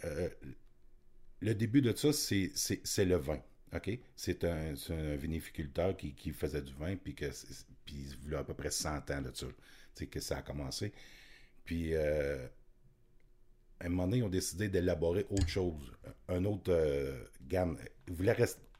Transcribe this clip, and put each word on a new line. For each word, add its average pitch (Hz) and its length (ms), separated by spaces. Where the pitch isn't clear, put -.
Euh, 82 240
le 110 140
début 113 260
de 117 120
ça, 147 200
c'est, 98 420
c'est, - 300
c'est - 200
le 90 120
vin. 73 220
Ok ? 80 140
C'est - 300
un, 80 320
c'est - 160
un 76 240
vinificulteur 80 800
qui, 71 160
qui - 180
faisait 73 300
du 65 140
vin, 80 200
puis - 180
que 71 180
c'est, - 340
puis 73 120
il 67 140
voulait 76 140
à 67 80
peu 71 80
près 73 180
cent 78 260
ans 139 100
de 127 120
ça, - 140
tu 65 60
sais, 82 120
que - 140
ça - 160
a 69 40
commencé. 71 520
Puis, 82 280
euh, 73 520
à 90 40
un 85 40
moment 90 160
donné, 104 120
ils 123 60
ont 104 60
décidé 90 400
d'élaborer 87 600
autre 95 180
chose, 80 460
un 90 180
autre, 101 260
euh, 69 520
gamme. 87 300
Ils 92 60
voulaient 95 200
rest-, - 260